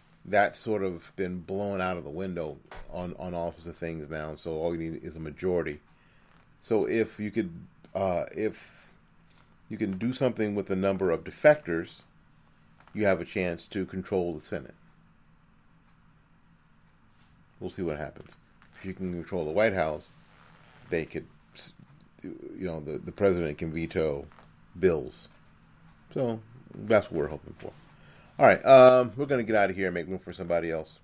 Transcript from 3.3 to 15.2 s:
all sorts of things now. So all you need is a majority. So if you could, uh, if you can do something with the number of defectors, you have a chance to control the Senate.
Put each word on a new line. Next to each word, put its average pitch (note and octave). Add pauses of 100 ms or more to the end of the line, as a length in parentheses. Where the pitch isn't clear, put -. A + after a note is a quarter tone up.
all E2+
sorts E2
of E2
things E2
now. D#2
So E2
all E2+
you E2
need -
is D#2+
a D#2+
majority. D#2 (840)
So G#2
if A2
you G#2+
could, F#2+ (440)
uh, F#2 (100)
if - (760)
you A2
can G2
do A#2
something A2
with G2
the G2
number F#2+
of D#2+
defectors, F2+ (920)
you G#2+
have F#2
a E2
chance F2+
to F#2+
control F#2
the D2+
Senate. D2 (2750)